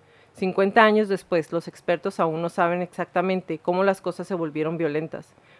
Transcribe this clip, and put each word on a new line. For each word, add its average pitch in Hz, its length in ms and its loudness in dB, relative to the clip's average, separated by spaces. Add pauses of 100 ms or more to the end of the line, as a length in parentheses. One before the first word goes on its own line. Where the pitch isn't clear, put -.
(340)
Cincuenta 196 500 2
años 214 240 4
después, 180 420 -2
los 170 160 -4
expertos - 540 -4
aún 165 220 0
no 170 80 -4
saben 175 320 0
exactamente 175 720 -4
cómo 180 280 0
las 190 180 2
cosas 175 240 -6
se 196 80 -6
volvieron 160 420 -4
violentas, 156 580 -4 (260)